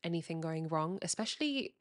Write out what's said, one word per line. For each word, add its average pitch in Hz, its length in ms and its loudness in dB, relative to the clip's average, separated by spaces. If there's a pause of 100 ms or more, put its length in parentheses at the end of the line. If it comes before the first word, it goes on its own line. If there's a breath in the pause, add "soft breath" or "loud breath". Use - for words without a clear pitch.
anything 165 360 0
going 160 280 0
wrong, 160 340 2
especially 269 800 0